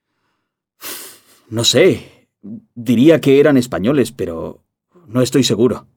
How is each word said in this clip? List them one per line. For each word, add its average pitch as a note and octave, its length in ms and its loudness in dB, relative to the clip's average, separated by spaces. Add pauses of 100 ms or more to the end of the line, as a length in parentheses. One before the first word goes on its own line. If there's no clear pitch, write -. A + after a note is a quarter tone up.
(1500)
No A2 140 -6
sé. B2+ 540 0 (580)
Diría B2+ 440 2
que C#3 200 4
eran C#3+ 180 4
españoles, A#2 540 -2
pero E2+ 520 -10 (440)
no A2+ 140 -4
estoy B2+ 220 0
seguro. A2 540 -2